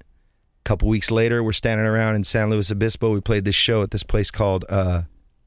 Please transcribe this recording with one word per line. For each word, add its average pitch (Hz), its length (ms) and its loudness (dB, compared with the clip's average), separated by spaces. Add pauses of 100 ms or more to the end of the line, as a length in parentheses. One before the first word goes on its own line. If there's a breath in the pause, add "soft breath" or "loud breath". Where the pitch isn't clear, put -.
A - 640 -20
couple 107 240 2
weeks 107 200 0
later, 117 320 2
we're 110 120 -2
standing 110 320 0
around 110 300 0
in 101 100 0
San 110 240 0
Luis 104 200 0
Obispo. 110 440 0
We 101 80 0
played 104 240 0
this 101 100 0
show 113 260 2
at 98 100 -2
this 101 120 -4
place - 260 0
called, 98 380 0
uh, 90 360 0 (440)